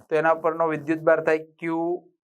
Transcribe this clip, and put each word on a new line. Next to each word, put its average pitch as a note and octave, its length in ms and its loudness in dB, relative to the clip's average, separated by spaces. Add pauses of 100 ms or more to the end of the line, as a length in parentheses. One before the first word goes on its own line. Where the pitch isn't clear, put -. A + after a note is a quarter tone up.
તો D#3+ 60 0
એના D#3 160 2
ઉપરનો E3 360 0
વિદ્યુતભાર D#3+ 560 0
થાય D#3+ 140 2
ક્યુ E3 720 -6 (240)